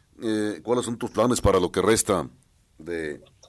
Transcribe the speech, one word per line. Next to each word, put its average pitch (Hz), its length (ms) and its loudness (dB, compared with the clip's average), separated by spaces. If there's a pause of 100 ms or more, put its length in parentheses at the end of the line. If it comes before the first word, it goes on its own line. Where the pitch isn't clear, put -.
(220)
Eh, 107 400 -2
¿cuáles 120 220 -2
son 117 140 -6
tus 117 120 -6
planes 117 300 2
para 95 180 4
lo 87 140 0
que 92 100 0
resta 95 460 2 (500)
de, 80 460 -10 (240)